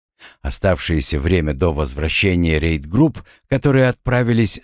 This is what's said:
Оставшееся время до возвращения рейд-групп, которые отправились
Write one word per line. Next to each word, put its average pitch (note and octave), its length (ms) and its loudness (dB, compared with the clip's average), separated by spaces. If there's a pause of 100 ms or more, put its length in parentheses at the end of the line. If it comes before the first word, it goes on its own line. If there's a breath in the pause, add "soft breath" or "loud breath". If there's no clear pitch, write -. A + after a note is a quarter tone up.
(420 loud breath)
Оставшееся D#2+ 800 -2
время D#2 340 0
до D#2 180 0
возвращения D#2 840 0
рейд-групп, D#2+ 640 0 (260 soft breath)
которые C3+ 400 2
отправились A#2 760 0